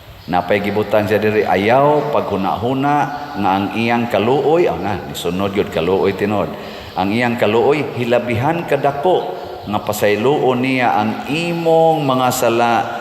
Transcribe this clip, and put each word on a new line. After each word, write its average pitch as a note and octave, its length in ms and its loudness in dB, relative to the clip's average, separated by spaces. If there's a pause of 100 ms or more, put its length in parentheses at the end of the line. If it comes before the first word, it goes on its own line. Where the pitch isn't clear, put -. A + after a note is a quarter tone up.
(240)
Napay F#2+ 400 0
gibutan G#2 400 0
siya G2+ 160 2
diri, G#2+ 240 2
ayaw C#3 720 2
paghuna-huna G2+ 800 -2 (440)
nga G2+ 120 0 (100)
ang G2 160 -4
iyang A#2 320 0
kaluoy, C#3+ 600 2
ah, E2 80 -4
nga, G2 160 -4 (100)
nisunod F2 480 -4
yun, G2 160 -2
kaluoy F2+ 480 0
tinod. G2+ 320 0 (460)
Ang G2 180 0
iyang A#2+ 240 0
kaluoy, A#2 640 2
hilabihan A#2+ 680 0
kadako C#3+ 720 0 (320)
nga G#2 140 -4
pasayloon A#2+ 840 2
niya B2+ 320 2
ang G#2+ 140 0 (180)
imong E3 800 2
mga B2+ 240 2
sala A#2 420 2 (280)